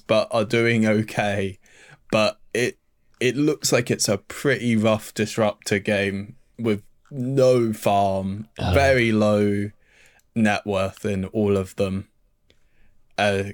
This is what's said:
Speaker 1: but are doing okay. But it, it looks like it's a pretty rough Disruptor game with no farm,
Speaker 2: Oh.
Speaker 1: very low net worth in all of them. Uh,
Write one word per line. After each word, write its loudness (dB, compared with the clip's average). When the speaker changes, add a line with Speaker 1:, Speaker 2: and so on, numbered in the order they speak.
Speaker 1:
but 2
are 0
doing 2
okay. -2
But 0
it, -4
it 0
looks -2
like 0
it's -2
a 0
pretty -2
rough 0
Disruptor -2
game -4
with -2
no 2
farm, -2
Speaker 2:
Oh. -2
Speaker 1:
very 4
low 2
net 0
worth -4
in -2
all 0
of -4
them. -4
Uh, 0